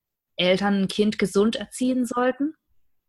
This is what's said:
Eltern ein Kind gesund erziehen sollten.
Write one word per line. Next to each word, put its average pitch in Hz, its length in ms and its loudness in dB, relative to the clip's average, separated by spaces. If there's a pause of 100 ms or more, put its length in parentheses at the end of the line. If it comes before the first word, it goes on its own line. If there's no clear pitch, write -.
(380)
Eltern 190 460 2
ein 190 40 0
Kind 208 320 0
gesund 208 360 2
erziehen 254 500 -4
sollten. 254 480 -2 (560)